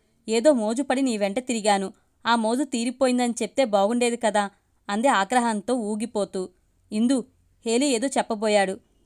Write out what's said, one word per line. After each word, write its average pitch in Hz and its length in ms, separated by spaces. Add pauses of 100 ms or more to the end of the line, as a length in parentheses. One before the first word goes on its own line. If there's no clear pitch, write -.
(300)
ఏదో 233 240
మోజుపడి 240 480
నీ 247 160
వెంట 196 220
తిరిగాను. 202 540 (320)
ఆ 233 100
మోజు 233 280
తీరిపోయిందని 247 720 (100)
చెప్తే 262 220
బాగుండేది 233 520
కదా," 208 320 (400)
అంది 214 180
ఆగ్రహంతో 233 680
ఊగిపోతూ. 208 760 (420)
"ఇందు," 240 340 (400)
హేలీ 233 200
ఏదో 254 220
చెప్పబోయాడు. 208 720 (260)